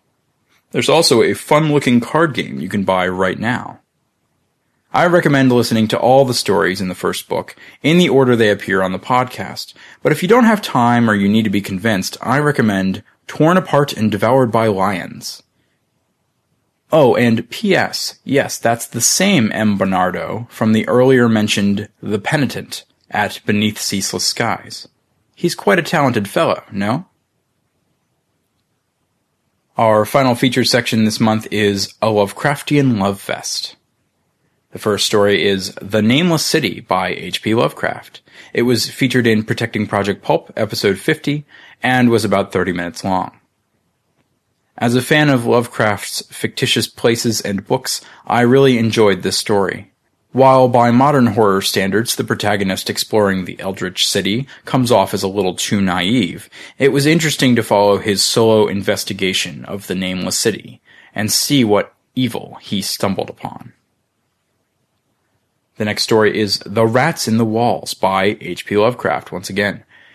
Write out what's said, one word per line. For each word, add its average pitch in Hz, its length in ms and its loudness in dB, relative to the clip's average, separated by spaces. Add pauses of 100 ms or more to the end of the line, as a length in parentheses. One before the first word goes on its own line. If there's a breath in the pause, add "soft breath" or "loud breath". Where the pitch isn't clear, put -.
(720)
There's 127 160 -4
also 143 340 4
a 87 120 0
fun-looking 147 640 2
card 151 340 -2
game 73 240 -8
you 78 100 -8
can 101 140 -4
buy 92 240 -2
right 92 320 -2
now. 113 400 -6 (1120)
I 156 160 2
recommend 147 460 4
listening 117 360 2
to - 100 0
all 135 260 6
the 123 80 -2
stories 92 480 0
in 92 80 -4
the 90 60 -6
first - 340 -6
book 90 260 -6 (280 loud breath)
in 160 160 4
the 180 100 4
order 127 260 4
they 110 160 4
appear 98 300 0
on 92 120 0
the 92 60 -6
podcast, - 760 -4 (280 loud breath)
but 143 100 2
if 147 100 -2
you 170 60 -2
don't 233 160 6
have 220 180 2
time 120 480 2
or 107 40 2
you 101 140 2
need 110 140 2
to 107 80 -2
be 101 100 0
convinced, 98 600 -4
I 127 160 0
recommend 101 640 0 (240 soft breath)
Torn 165 320 2
Apart 147 340 0
and 110 180 0
Devoured 113 400 2
by 113 180 2
Lions. 95 720 -4 (1500)
Oh, 127 260 4
and 117 340 0
P 190 260 -2
S, - 480 -4
yes, 135 320 -2
that's 120 300 -2
the 113 160 -8
same 180 500 2
M. 104 240 0
Bernardo 92 720 -2
from 110 240 0
the 110 160 0
earlier 123 400 4
mentioned 104 600 0 (120)
The 104 160 -4
Penitent - 680 -4 (260)
at 101 340 -4
Beneath 104 340 -2
Ceaseless - 460 -6
Skies. - 640 -6 (460)
He's 175 200 -4
quite 196 240 2
a 165 40 0
talented 123 460 0
fellow, 147 440 0
no? 110 320 -4 (2750)
Our 107 300 4
final 131 280 2
feature 123 300 0
section 117 400 0
this 107 160 0
month 110 320 0
is 101 480 -2
A 107 60 0
Lovecraftian 123 920 0
Love 98 220 -2
Fest. - 560 -10 (960)
The - 60 -14
first 104 280 -2
story 101 400 2
is 98 340 -2
The 104 220 -2
Nameless 151 420 2
City - 360 -2
by 92 280 -4
H 90 340 -8
P 107 120 0
Lovecraft. - 640 -4 (320 loud breath)
It 120 100 0
was 120 280 0
featured 123 360 0
in 110 180 2
Protecting 110 420 -4
Project 101 360 -2
Pulp, - 340 -2
episode 104 420 -2
fifty, 147 480 -4 (360 loud breath)
and 123 280 4
was 110 140 2
about 98 280 0
thirty 92 200 -2
minutes 85 300 -8
long. 92 360 -4 (1400)
As 120 180 -2
a 127 60 2
fan 151 300 4
of 120 160 2
Lovecraft's 117 800 -2
fictitious - 600 -4
places 117 540 -2
and 101 260 -6
books, - 360 -4 (240 loud breath)
I 117 160 2
really 127 360 6
enjoyed 107 440 2
this 92 160 -4
story. 98 520 -2 (420)
While 131 360 6
by 120 220 4
modern 131 380 4
horror 98 340 2
standards, 98 520 -2
the 135 80 -6
protagonist 101 680 -2
exploring 98 560 0
the - 120 -12
Eldritch 92 480 -6
City 98 400 -2 (200 loud breath)
comes 123 260 0
off 98 220 2
as 95 80 -4
a 98 60 -2
little 95 260 -2
too - 260 -2
naive, 92 720 -2 (280 loud breath)
it 135 120 2
was 139 160 0
interesting 151 500 2
to 117 60 0
follow 101 340 2
his 98 260 -2
solo 113 460 2
investigation 95 960 -4
of 98 220 -12
the 95 80 -6
Nameless 92 440 -6
City - 440 -4 (320 soft breath)
and 107 180 -4
see 139 320 2
what 104 300 0 (200)
evil - 460 -6
he 98 220 -6
stumbled - 480 -4
upon. - 420 -16 (2000)
The 110 80 -6
next 104 180 -4
story 107 360 2
is 104 280 -2
The 110 200 0
Rats 127 420 0
in 113 100 2
the 117 60 2
Walls 110 500 -2
by 95 460 0
H 87 260 -10
P 101 100 -2
Lovecraft, 104 560 -2
once 92 160 -10
again. 101 360 -4 (300 soft breath)